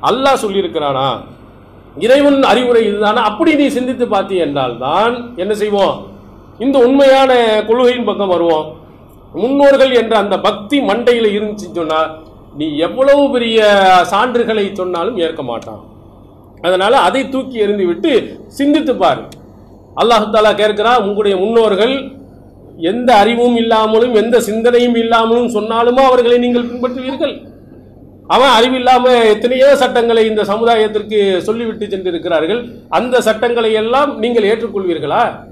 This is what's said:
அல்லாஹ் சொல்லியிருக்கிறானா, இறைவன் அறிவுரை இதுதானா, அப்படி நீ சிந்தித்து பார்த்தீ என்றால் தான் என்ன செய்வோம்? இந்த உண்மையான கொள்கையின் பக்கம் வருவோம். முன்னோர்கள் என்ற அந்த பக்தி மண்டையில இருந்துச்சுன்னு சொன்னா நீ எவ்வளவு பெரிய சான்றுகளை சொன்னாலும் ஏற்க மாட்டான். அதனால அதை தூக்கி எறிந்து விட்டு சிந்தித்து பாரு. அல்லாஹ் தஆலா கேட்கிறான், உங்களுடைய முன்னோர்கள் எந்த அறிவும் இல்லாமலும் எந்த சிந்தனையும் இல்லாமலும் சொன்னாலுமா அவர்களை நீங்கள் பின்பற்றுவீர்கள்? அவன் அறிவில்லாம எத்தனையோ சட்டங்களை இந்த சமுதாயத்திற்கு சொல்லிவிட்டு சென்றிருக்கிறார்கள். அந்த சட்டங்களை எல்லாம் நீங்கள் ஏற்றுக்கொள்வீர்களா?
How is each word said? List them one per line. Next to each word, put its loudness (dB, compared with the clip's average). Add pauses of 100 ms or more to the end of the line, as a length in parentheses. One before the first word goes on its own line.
அல்லாஹ் 0
சொல்லியிருக்கிறானா, -4 (800)
இறைவன் 4
அறிவுரை 2
இதுதானா, 0
அப்படி 0
நீ 2
சிந்தித்து -2
பார்த்தீ -2
என்றால் -2
தான் -2
என்ன -4
செய்வோம்? -2 (520)
இந்த 0
உண்மையான 4
கொள்கையின் 0
பக்கம் -4
வருவோம். -2 (540)
முன்னோர்கள் 2
என்ற 2
அந்த -2
பக்தி -2
மண்டையில 0
இருந்துச்சுன்னு -4
சொன்னா -2 (420)
நீ -6
எவ்வளவு 2
பெரிய 2 (260)
சான்றுகளை -2
சொன்னாலும் -6
ஏற்க -4
மாட்டான். -12 (760)
அதனால 2
அதை 0
தூக்கி -6
எறிந்து -2
விட்டு -2
சிந்தித்து 0
பாரு. 0 (720)
அல்லாஹ் 0
தஆலா 2
கேட்கிறான், 0
உங்களுடைய 0
முன்னோர்கள் 0 (680)
எந்த 0
அறிவும் 2
இல்லாமலும் 0
எந்த 2
சிந்தனையும் 0
இல்லாமலும் 0
சொன்னாலுமா 0
அவர்களை 4
நீங்கள் 0
பின்பற்றுவீர்கள்? -6 (800)
அவன் 4
அறிவில்லாம 4
எத்தனையோ 4
சட்டங்களை 2
இந்த -2
சமுதாயத்திற்கு 0
சொல்லிவிட்டு -6
சென்றிருக்கிறார்கள். -4 (200)
அந்த 0
சட்டங்களை -2
எல்லாம் -2
நீங்கள் 0
ஏற்றுக்கொள்வீர்களா? -4 (120)